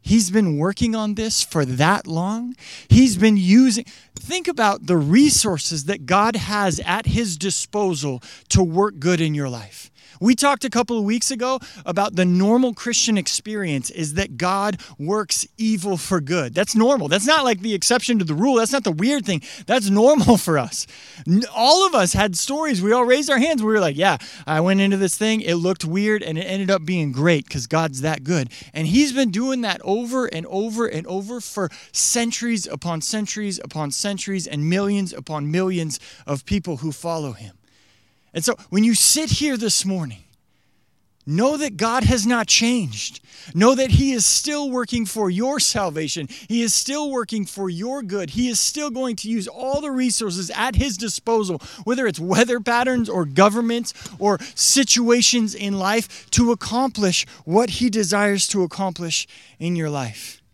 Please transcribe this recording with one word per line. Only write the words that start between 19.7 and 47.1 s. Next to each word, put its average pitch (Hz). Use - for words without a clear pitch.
normal 226
for 156
us. -
N-, 202
all 311
of 339
us 190
had 196
stories. 277
We 202
all 247
raised 262
our 277
hands. 269
We 214
were 220
like, 160
"Yeah, 165
I 156
went 190
into 196
this 190
thing. 220
It 170
looked 175
weird, 202
and 160
it 180
ended 190
up 175
being 160
great 151
'cause 117
God's 156
that 143
good." 143
And 160
he's 262
been 254
doing 247
that 196
over 240
and 165
over 220
and 160
over 202
for 190
centuries 233
upon 160
centuries 208
upon 151
centuries 196
and 147
millions 196
upon 147
millions 170
of 143
people 175
who 156
follow 156
him. 104
And 165
so 233
when 202
you 233
sit 294
here 285
this 214
morning, 147
know 226
that 269
God 226
has 220
not 240
changed. 226
Know 220
that 254
he 269
is 220
still 294
working 240
for 202
your 247
salvation. 160
He 233
is 233
still 294